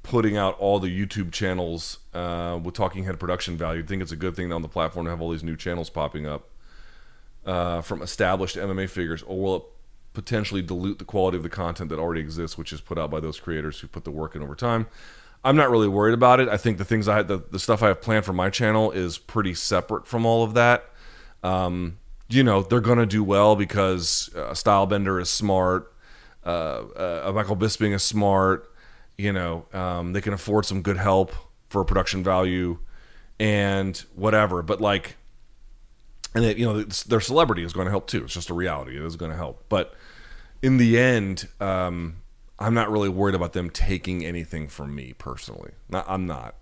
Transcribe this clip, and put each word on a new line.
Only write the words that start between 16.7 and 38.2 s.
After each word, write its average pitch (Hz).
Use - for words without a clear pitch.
the 95
things 110
I 107
had, 98
the, 98
the 90
stuff 113
I 107
have 95
planned 107
for 95
my 92
channel 110
is 90
pretty 95
separate -
from 117
all 117
of 107
that. 120
Um, 90
you 127
know, 104
they're 117
gonna 117
do 107
well 101
because, 95
uh, 73
Stylebender 98
is 87
smart, 92
uh, 82
uh, 98
Michael 104
Bisping 104
is 98
smart, 98
you 101
know, 85
um, 90
they 98
can 101
afford 104
some 95
good 101
help 95
for 98
production 95
value 90
and 98
whatever. 101
But, 95
like, 101
and 113
it, 107
you 120
know, 107
it's, 104
their 110
celebrity 120
is 82
gonna 92
help 98
too. 71